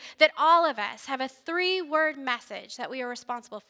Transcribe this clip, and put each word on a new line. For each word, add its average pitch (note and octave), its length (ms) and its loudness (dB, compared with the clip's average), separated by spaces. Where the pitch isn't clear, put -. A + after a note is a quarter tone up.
that D4+ 180 6
all E4 320 6
of A#3+ 80 -4
us G#3 300 -8
have C4 140 -4
a C4 60 -2
three-word E4 880 0
message A#3 640 -8
that F3+ 140 -8
we C4 100 -8
are B3 80 -6
responsible A#3+ 600 -10